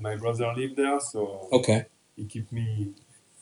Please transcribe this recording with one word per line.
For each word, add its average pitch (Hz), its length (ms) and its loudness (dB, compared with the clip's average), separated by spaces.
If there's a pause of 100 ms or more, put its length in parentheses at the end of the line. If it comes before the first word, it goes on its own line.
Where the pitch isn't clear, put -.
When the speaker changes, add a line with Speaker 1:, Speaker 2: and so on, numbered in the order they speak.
Speaker 1:
my 107 160 -4
brother 117 400 0
lived 131 200 -4
there, 139 240 4
so 104 520 -4
Speaker 2:
Okay. 113 340 6 (300)
Speaker 1:
he 107 80 -8
keep 107 280 -8
me, 110 400 -2 (500)